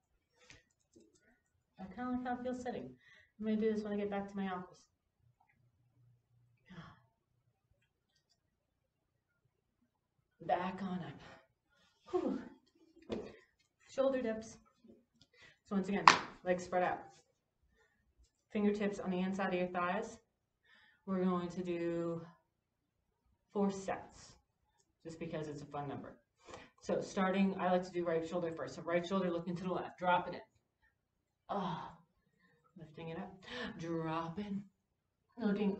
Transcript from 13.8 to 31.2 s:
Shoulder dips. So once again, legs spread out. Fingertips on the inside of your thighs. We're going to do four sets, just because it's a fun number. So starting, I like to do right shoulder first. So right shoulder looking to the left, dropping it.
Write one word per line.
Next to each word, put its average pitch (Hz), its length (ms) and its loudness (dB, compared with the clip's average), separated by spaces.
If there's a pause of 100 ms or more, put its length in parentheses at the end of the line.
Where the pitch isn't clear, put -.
Shoulder 269 320 2
dips. 220 380 -4 (1080)
So - 100 -4
once 185 120 2
again, 196 160 2 (400)
legs 180 200 2
spread 180 180 2
out. - 180 2 (1500)
Fingertips 208 500 2
on 185 100 -2
the 180 100 2
inside 190 280 0
of 185 60 0
your 180 140 2
thighs. 185 500 -2 (880)
We're 185 180 2
going 180 240 2
to 180 140 -6
do 170 600 0 (1300)
four 202 180 2
sets, - 640 -6 (680)
just 160 160 -12
because 160 300 -6
it's 143 140 -8
a - 40 -10
fun 143 220 -6
number. - 280 -10 (640)
So - 200 2
starting, 190 580 4
I 180 120 2
like 180 140 6
to - 80 -8
do 175 120 0
right 165 220 2
shoulder 165 260 -2
first. 135 220 -6
So 165 80 -10
right 175 240 2
shoulder 185 240 2
looking 170 260 -2
to 185 80 -6
the 175 80 0
left, - 260 -4
dropping - 360 6
it. 110 80 -8 (1080)